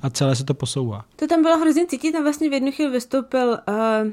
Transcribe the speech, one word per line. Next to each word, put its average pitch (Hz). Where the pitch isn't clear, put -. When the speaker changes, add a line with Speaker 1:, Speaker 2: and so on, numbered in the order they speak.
Speaker 1:
a 135
celé 135
se 123
to 139
posouvá. 120
Speaker 2:
To 311
tam 330
bylo 330
hrozně 320
cítit, 311
tam 311
vlastně 294
v 277
jednu 269
chvíli 285
vystoupil, 247
eh, 220